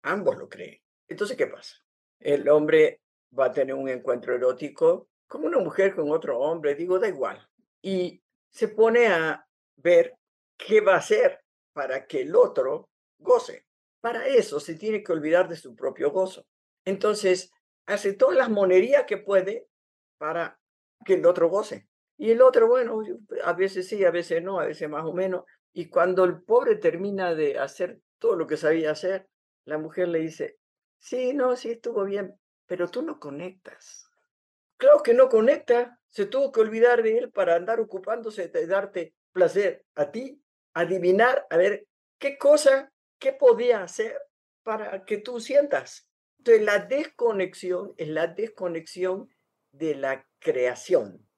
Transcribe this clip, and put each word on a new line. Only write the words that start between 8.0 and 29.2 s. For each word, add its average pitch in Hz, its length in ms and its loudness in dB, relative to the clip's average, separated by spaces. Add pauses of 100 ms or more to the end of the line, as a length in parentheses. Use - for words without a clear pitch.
se 214 200 -6
pone 226 380 2
a 160 380 -2 (300)
ver 170 400 2 (420)
qué 214 240 2
va 190 140 4
a 165 40 2
hacer - 420 0 (320)
para 135 340 -8
que 139 140 -6
el 151 140 -4
otro 151 540 0 (300)
goce. - 460 -2 (340)
Para 233 280 -6
eso 226 320 0
se 165 160 -12
tiene 208 280 -6
que 185 80 -8
olvidar 165 380 0
de 165 80 -12
su 120 180 -20
propio 135 360 -4
gozo. 190 360 -6 (380)
Entonces, 196 680 -2 (340)
hace 196 280 -4
todas 262 240 2
las 247 120 2
monerías 202 560 4
que 202 120 -6
puede 196 500 -2 (500)
para 160 420 -8 (460)
que 190 100 2
el 160 100 0
otro 170 240 4
goce. 190 400 -6 (280)
Y 214 140 0
el 233 100 4
otro, 247 260 8
bueno, 233 340 0 (420)
a 170 100 0
veces 185 340 -2
sí, 202 180 -2
a 170 60 6
veces 170 300 0
no, 185 180 -6
a 151 60 -2
veces 156 240 -8
más 151 160 -8
o 160 80 -8
menos. 180 300 -4 (300)
Y 165 160 -12
cuando 180 340 2
el 175 180 0
pobre 226 360 2
termina 180 580 -2
de 147 240 -2
hacer 180 420 -8 (160)
todo 160 180 -2
lo 160 120 -4
que 165 100 -4
sabía 160 340 0
hacer, 185 380 -6 (360)